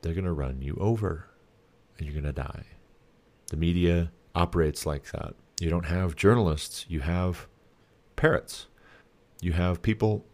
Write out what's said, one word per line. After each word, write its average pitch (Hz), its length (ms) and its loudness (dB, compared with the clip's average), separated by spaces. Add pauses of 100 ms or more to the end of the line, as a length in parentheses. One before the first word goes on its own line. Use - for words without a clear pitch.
They're 82 140 -4
gonna 92 180 -2
run 65 280 -2
you 69 200 -6
over, 101 480 -2 (720)
and 78 80 -8
you're 73 140 -6
gonna 71 120 -2
die. 69 320 -8 (880)
The 73 60 -4
media 85 520 4 (240)
operates 85 520 2
like 73 260 -6
that. 80 220 -8 (260)
You 85 80 0
don't 85 160 0
have 85 320 -2
journalists, 98 720 2
you 80 120 -4
have 87 460 -2 (720)
parrots. - 500 0 (760)
You 87 100 0
have 87 300 0
people 107 500 0